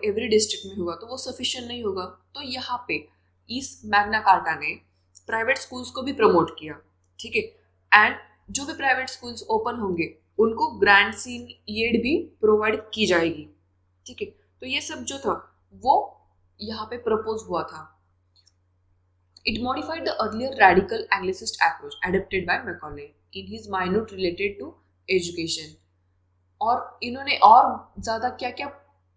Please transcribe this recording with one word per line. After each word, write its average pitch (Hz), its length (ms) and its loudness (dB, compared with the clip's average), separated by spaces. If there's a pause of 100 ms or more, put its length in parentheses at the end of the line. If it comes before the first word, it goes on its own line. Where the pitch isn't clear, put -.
every 214 220 0
district 214 380 2
में 196 100 -12
होगा 170 200 -4
तो 226 120 -16
वो 254 100 -6
sufficient 254 500 -6
नहीं 240 160 -8
होगा, 190 220 -2
तो - 360 -18
यहाँ 254 460 -8
पे - 200 -6 (420)
इस - 360 -8
मैग्ना 208 340 2
कार्टा 180 400 4
ने 151 280 -8 (400)
प्राइवेट 226 300 0
स्कूल्स 247 320 -10
को 262 120 -10
भी 269 120 -4
प्रमोट 185 460 4
किया, 151 220 -14 (380)
ठीक 233 160 -14
है। - 200 -4 (400)
And 226 240 6 (320)
जो 269 140 -6
भी 302 80 -8
प्राइवेट 262 360 0
स्कूल्स 240 340 -12
ओपन 226 320 0
होंगे 180 400 -4 (240)
उनको 226 280 4
ग्रांट्स 202 600 4
in 240 160 -10
aid 226 580 -2
भी 269 160 0 (240)
प्रोवाइड 214 400 4 (120)
की 220 120 2
जाएगी, 165 420 2 (580)
ठीक 127 160 -14
है। - 60 -6
तो - 380 -20
ये 269 160 -4
सब 285 220 -10
जो 277 140 -8
था - 560 -6
वो 247 460 0 (420)
यहाँ 220 240 -8
पे 240 120 -10
प्रपोज 220 520 -2
हुआ 170 140 -2
था। - 300 -16 (1600)
It 220 100 -4
modified 277 420 -4
the - 120 -4
earlier 220 380 -4
radical 202 520 6 (140)
anglicist 185 380 -4
approach - 420 -2 (100)
adopted 185 400 0
by 190 100 2 (100)
Macaulay 147 420 -10 (280)
in 190 140 -12
his 214 220 -12
minute 190 400 0
related 190 480 -2
to 294 100 -12 (460)
education। 165 520 -4 (920)
और 240 420 -2
इन्होंने 269 340 -4
और 233 640 6
ज़्यादा 226 300 -4
क्या-क्या 262 520 -8 (360)